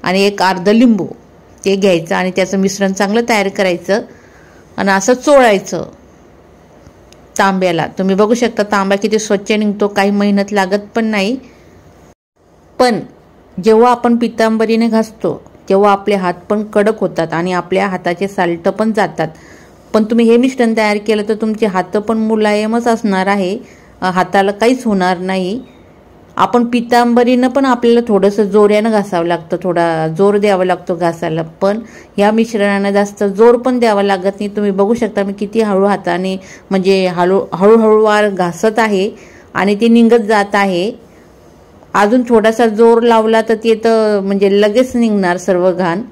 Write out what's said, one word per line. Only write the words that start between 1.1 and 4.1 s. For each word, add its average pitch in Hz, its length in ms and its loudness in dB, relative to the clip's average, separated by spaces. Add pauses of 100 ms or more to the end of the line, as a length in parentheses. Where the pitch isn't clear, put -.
ते 196 120 0
घ्यायचं 190 380 0
आणि 185 220 -2
त्याचं 190 220 -2
मिश्रण 190 340 -2
चांगलं 202 360 -2
तयार 208 200 0
करायचं 190 520 -2 (760)